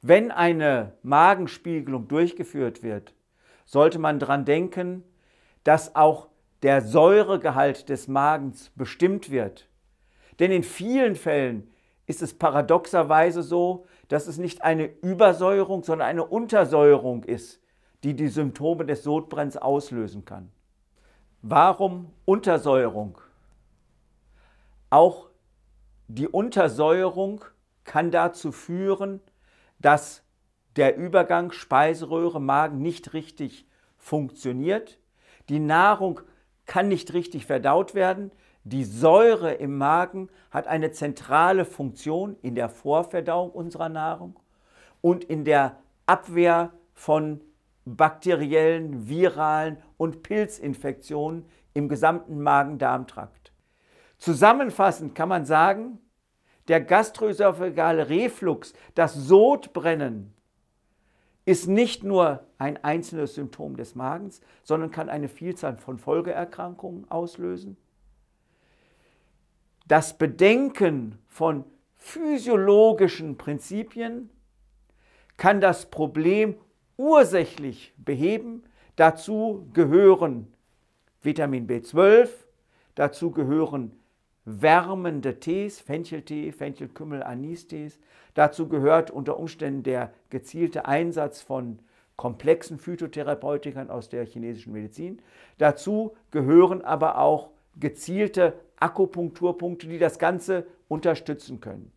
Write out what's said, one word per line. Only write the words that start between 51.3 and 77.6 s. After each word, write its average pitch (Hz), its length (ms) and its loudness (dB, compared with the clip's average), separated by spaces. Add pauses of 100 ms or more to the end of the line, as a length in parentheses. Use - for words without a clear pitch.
im 147 160 -4
gesamten 156 520 -2
Magen-Darm-Trakt. 139 1120 -4 (640)
Zusammenfassend 190 960 2
kann 165 140 -4
man 180 180 -2
sagen, 196 540 0 (720)
der 165 100 4
gastroösophagale 175 1300 0
Reflux, 180 640 -4 (220)
das - 180 2
Sodbrennen, 151 1200 2 (1120)
ist 175 240 2
nicht 220 380 0
nur 175 400 0 (120)
ein 143 280 -8
einzelnes 160 500 -6
Symptom 143 400 -12
des 117 200 -16
Magens, 156 440 -10 (240)
sondern 156 280 -4
kann 160 180 -10
eine 143 180 -8
Vielzahl 165 480 -10
von 131 220 -16
Folgeerkrankungen 175 1120 -8
auslösen. 180 640 -10 (2000)
Das 156 320 2
Bedenken 170 1120 0
von 156 380 -4 (320)
physiologischen 214 1400 2
Prinzipien 226 920 -10 (1080)
kann 196 240 2
das - 300 2
Problem 175 680 -2 (400)
ursächlich 196 1000 2